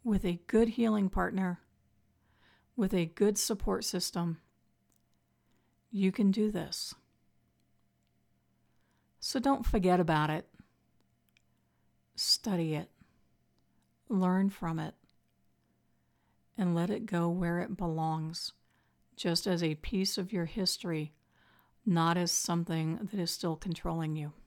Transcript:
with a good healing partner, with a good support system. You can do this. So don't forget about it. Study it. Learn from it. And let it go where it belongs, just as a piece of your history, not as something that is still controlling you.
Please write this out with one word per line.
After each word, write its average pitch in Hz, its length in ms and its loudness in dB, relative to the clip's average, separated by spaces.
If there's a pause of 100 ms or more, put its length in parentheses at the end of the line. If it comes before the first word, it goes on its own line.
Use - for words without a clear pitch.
with 208 200 2
a 175 240 -2
good 233 220 4
healing 214 400 2
partner, 185 500 -2 (1160)
with 196 160 0
a 175 120 2
good 208 320 2
support 196 460 -2
system. 170 560 -4 (1500)
You 190 220 2
can 196 180 4
do 214 180 2
this. - 460 -6 (2250)
So - 200 -4
don't 269 260 2
forget 180 340 4
about 156 300 2
it. - 180 -4 (1700)
Study 165 600 0
it. - 140 -6 (1160)
Learn 190 420 2
from 165 300 -6
it. 160 160 -8 (1600)
And 180 180 2
let 170 140 2
it - 160 -2
go 170 240 0
where 175 300 0
it 180 180 -4
belongs, 160 720 -4 (640)
just 170 320 0
as 175 160 2
a 156 120 0
piece 190 420 -2
of 190 160 -4
your 170 120 0
history, 165 680 -4 (720)
not 170 320 4
as 175 160 0
something 165 800 -2
that 202 80 -4
is 170 120 -2
still 165 240 -2
controlling 165 640 -4
you. 147 160 -6 (140)